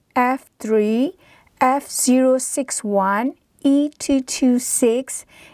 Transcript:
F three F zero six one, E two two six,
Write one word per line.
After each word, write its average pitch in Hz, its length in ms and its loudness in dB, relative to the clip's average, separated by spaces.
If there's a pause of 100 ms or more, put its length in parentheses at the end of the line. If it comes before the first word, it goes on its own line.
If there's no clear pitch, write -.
(380)
F - 20 -12 (220)
three 220 400 0 (580)
F 262 300 0
zero 262 480 2
six - 440 -6
one, 202 440 0 (360)
E 285 360 2
two 269 220 0 (140)
two 247 240 2
six, 247 680 -2 (280)